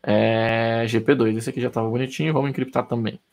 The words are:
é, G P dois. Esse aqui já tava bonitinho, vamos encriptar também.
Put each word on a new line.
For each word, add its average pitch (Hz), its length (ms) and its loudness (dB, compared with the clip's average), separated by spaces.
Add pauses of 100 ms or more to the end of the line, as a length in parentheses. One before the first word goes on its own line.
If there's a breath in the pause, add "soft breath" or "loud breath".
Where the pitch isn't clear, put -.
é, 113 840 2
G 113 120 2
P 143 140 4
dois. 110 220 2
Esse 117 140 -6
aqui 127 100 -6
já 123 100 -2
tava 113 180 -2
bonitinho, 131 440 -2
vamos 139 180 0
encriptar 127 360 -2
também. 113 340 -4 (120)